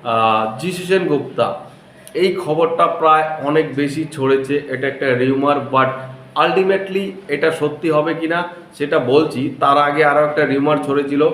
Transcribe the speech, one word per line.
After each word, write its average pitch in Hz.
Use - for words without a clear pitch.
আহ, 113
যিশু 180
সেনগুপ্তা। 160
এই 180
খবরটা 165
প্রায় 156
অনেক 151
বেশি 143
ছড়েছে, 135
এটা 131
একটা 135
রিউমার, 135
but 131
ultimately 190
এটা 143
সত্যি 151
হবে 156
কিনা 160
সেটা 147
বলছি। 135
তার 143
আগে 147
আরও 147
একটা 147
রিউমার 139
ছড়েছিল 143